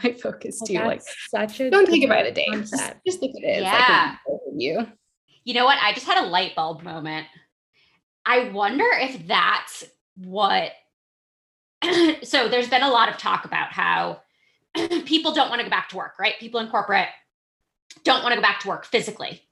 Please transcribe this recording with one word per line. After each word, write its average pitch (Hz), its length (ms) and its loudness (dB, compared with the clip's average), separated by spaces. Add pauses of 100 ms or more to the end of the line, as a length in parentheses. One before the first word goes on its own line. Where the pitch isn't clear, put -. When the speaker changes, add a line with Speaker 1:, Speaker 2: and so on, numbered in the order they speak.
Speaker 1:
my 240 100 0
focus - 480 -8
Speaker 2:
Well, 226 80 -10
Speaker 1:
too. 214 180 -2
Like, - 180 -4
Speaker 2:
that's - 260 -16
such 214 300 -4
a 262 100 0
Speaker 1:
don't 392 160 6
take 339 160 4
it 269 40 4
Speaker 2:
good 226 40 4
Speaker 1:
by - 120 4
the - 100 0
day. 76 200 -2
Just, 214 200 -6
Speaker 2:
concept. - 340 -6
Speaker 1:
just 359 160 -4
look 269 80 -4
at - 120 -16
it 147 140 0
as, 175 60 -2
Speaker 3:
Yeah. 202 540 4 (100)
Speaker 1:
like, 139 140 -4
a 139 100 -12
review. 165 360 -2 (580)
Speaker 3:
You 240 100 -6
know 240 100 4
what? 269 180 6
I 208 100 2
just 233 140 -6
had 359 180 2
a 202 40 -4
light 180 260 0
bulb 160 300 -4
moment. 156 420 -8 (1000)
I 240 260 2
wonder 202 420 0
if 254 340 -4
that's - 560 0 (340)
what, 185 540 0 (1120)
<clears throat> 339 400 4
so 247 260 0
there's 240 200 0
been 247 160 4
a 285 60 2
lot 233 180 4
of - 100 -6
talk - 260 -2
about - 280 -4
how 85 480 0 (540)
<clears throat> - 20 -2 (280)
people 320 280 0
don't 269 180 2
wanna 233 140 -4
go 190 60 -6
back 185 180 -2
to 185 80 -12
work, - 240 -8
right? 208 180 0
People 233 220 -6
in 220 100 -6
corporate 202 380 0 (960)
don't 254 180 4
wanna 240 140 2
go 240 60 6
back - 180 4
to 196 80 -8
work 160 180 -4
physically, - 640 -4